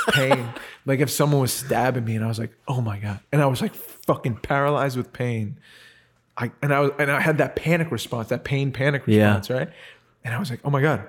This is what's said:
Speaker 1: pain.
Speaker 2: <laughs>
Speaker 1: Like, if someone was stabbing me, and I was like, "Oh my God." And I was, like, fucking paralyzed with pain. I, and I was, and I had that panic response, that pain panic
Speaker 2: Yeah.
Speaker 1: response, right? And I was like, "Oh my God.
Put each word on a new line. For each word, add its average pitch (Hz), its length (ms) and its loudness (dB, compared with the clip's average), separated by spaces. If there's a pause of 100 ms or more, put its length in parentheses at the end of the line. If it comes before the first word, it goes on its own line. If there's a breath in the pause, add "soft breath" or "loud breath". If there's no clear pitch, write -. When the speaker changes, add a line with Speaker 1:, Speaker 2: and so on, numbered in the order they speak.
Speaker 1:
pain. 131 440 2
Speaker 2:
<laughs> - 320 -18
Speaker 1:
Like, 135 140 2
if 143 100 2
someone 143 320 2
was 123 120 0
stabbing 123 520 0
me, 113 120 -2
and 110 80 -2
I - 20 -2
was 107 100 -2
like, 113 140 -6 (160)
"Oh 127 140 -2
my 104 180 -4
God." 101 220 -6 (100)
And 147 100 4
I 143 60 4
was, 127 140 0
like, 220 120 -4
fucking - 600 -4
paralyzed 139 640 0
with - 160 -6
pain. 113 440 -4 (800 soft breath)
I, 233 140 -4 (100)
and 143 120 0
I 143 80 4
was, 139 180 2
and 143 100 2
I 143 120 2
had 156 160 2
that - 180 0
panic 165 340 0
response, 117 400 -4
that - 140 -2
pain 139 300 -2
panic 135 340 0
Speaker 2:
Yeah. 107 200 8
Speaker 1:
response, 101 220 2
right? 131 200 -2 (560 loud breath)
And 117 100 -4
I - 40 -2
was 185 120 -4
like, 117 140 -8
"Oh 143 40 0
my 139 120 2
God. 135 280 2